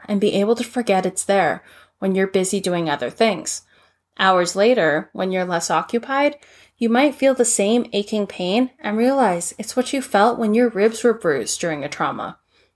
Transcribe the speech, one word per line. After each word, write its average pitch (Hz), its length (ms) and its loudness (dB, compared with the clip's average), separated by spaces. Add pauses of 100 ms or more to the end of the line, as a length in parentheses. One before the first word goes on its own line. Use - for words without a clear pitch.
and 208 140 -2
be 208 140 2
able 202 220 2
to 233 80 -2
forget 202 420 0
it's - 180 -4
there 190 400 0 (360)
when 190 140 -2
you're 190 140 2
busy 190 320 -2
doing 175 300 -2
other 143 200 -4
things. - 520 -2 (580)
Hours 180 360 2
later, 190 580 2
when 190 180 -4
you're 185 140 -2
less 175 240 -4
occupied, 254 680 0 (420)
you 233 120 0
might 262 260 2
feel 269 200 2
the 254 100 2
same 220 480 0
aching 202 340 -2
pain 202 520 -2
and 208 180 -4
realize 233 640 0
it's - 160 -12
what 247 180 -2
you 269 80 -2
felt 226 360 2
when 214 180 0
your 247 140 4
ribs 220 340 0
were 233 100 4
bruised 147 480 -2
during 151 220 -4
a 143 60 -8
trauma. 135 480 -6 (380)